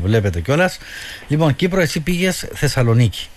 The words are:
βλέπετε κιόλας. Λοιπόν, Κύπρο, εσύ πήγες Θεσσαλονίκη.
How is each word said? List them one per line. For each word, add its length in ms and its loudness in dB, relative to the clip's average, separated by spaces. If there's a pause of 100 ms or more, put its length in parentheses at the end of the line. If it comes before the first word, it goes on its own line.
βλέπετε 380 2
κιόλας. 380 0 (500)
Λοιπόν, 280 2
Κύπρο, 240 0
εσύ 200 0
πήγες 540 -2
Θεσσαλονίκη. 720 2 (100)